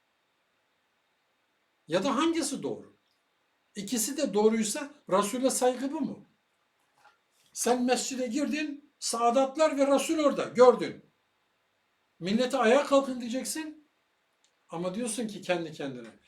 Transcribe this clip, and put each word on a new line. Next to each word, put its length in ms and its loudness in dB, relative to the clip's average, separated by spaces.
Ya 160 0
da 120 0
hangisi 480 -2
doğru? 360 -10
İkisi 420 -4
de 160 -2
doğruysa 600 0
Resul'e 400 0
saygı 420 0
bu 100 -6
mu? 280 -8
Sen 320 0
mescide 420 -2
girdin, 720 -6
saadatlar 760 2
ve 100 4
Resul 320 2
orada, 240 2
gördün. 640 4
Millete, 380 0
"Ayağa 280 4
kalkın." 360 0
diyeceksin. 680 -8
Ama 260 -6
diyorsun 320 -6
ki 140 -14
kendi 300 -4
kendine, 560 -12